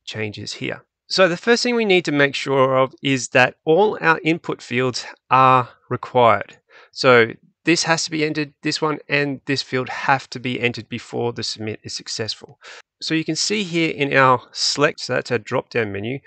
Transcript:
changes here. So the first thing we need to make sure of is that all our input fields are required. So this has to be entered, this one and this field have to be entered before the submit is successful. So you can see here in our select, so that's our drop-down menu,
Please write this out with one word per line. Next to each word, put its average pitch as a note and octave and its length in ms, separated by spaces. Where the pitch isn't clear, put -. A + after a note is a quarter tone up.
changes G#2+ 500
here. - 300
So F#3 220
the E3+ 80
first A#3+ 260
thing A#3+ 140
we A3+ 80
need F#3 220
to D#3+ 60
make C#3+ 220
sure C3+ 420
of C3 240
is C3+ 280
that C3 260
all F#3 360
our D#3+ 240
input D#3+ 360
fields B2 460
are C3 380
required. A#2 680
So A#2+ 440
this D#3+ 220
has E3 220
to - 40
be D#3 140
entered, D3+ 280
this D3+ 200
one D3+ 160
and C#3+ 360
this C3+ 180
field B2+ 280
have - 400
to B2+ 100
be B2 180
entered A#2 300
before A#2+ 440
the A2 120
submit G#2+ 400
is - 80
successful. - 680
So - 140
you D#3+ 100
can D#3 120
see G#3+ 260
here E3 280
in C#3 220
our C3 380
select, - 500
so - 140
that's C3+ 160
our B2 80
drop-down A2+ 540
menu, A2 340